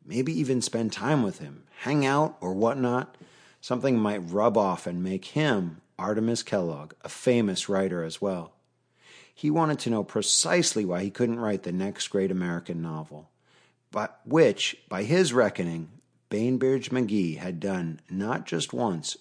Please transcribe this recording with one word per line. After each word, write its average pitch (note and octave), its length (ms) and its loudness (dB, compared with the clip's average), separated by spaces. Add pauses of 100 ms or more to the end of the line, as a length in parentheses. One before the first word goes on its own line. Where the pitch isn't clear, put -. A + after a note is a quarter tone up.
maybe B2+ 320 -2
even C3 240 2
spend A2+ 300 -2
time C3 320 2
with F#2+ 160 -4
him, C#2+ 240 -16 (160)
hang C#3 260 2
out D3 340 2
or F2+ 120 -4
whatnot, B2 640 0 (440)
something B2+ 380 2
might G#2 200 2
rub G2+ 380 2
off F#2+ 300 2
and F2 160 -4
make F#2 220 -4
him, G2+ 560 0 (180)
Artemus A2 460 -2
Kellogg, D#2+ 580 -4
a - 60 -12
famous A2+ 600 2
writer F#2+ 360 0
as E2 180 -8
well. F2+ 300 -4 (840)
He D3 160 -2
wanted D#3 300 2
to A#2+ 100 -2
know G#2+ 140 2
precisely C3+ 800 2
why F2+ 180 -2
he G2 80 -2
couldn't A#2 300 0
write G#2+ 240 -2
the F2 80 -6
next F#2+ 360 -4
great F#2+ 220 0
American F3 500 -4
novel, - 500 -10 (600)
but - 340 -6
which, B2+ 520 4 (120)
by F#2 140 -4
his D#3 300 4
reckoning, F2 560 2 (400)
Bainbridge B2+ 640 2
McGee G2+ 480 0
had F2 200 -6
done F2 500 -4
not G2+ 380 -4
just - 260 -4
once, G#2+ 480 -2